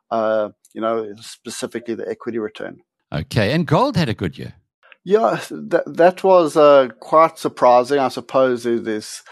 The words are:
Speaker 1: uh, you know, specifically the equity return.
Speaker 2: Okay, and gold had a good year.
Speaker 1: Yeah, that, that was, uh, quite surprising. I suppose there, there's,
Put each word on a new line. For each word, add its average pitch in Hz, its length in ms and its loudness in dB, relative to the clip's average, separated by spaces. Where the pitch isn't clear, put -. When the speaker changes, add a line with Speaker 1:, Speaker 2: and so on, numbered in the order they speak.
Speaker 1:
uh, 110 380 -2
you 107 80 -12
know, 113 400 -4
specifically 113 760 -10
the 117 120 -10
equity 113 300 -8
return. 101 440 -10
Speaker 2:
Okay, 101 400 -2
and 170 120 -2
gold 233 300 0
had 156 140 0
a 104 40 -6
good 90 240 -8
year. 60 180 -16
Speaker 1:
Yeah, 202 340 0
that, 131 360 -4
that 175 360 2
was, 175 360 4
uh, 143 320 6
quite 160 400 2
surprising. 123 600 2
I 131 100 -2
suppose 127 540 -2
there, 117 160 -2
there's, 107 520 -8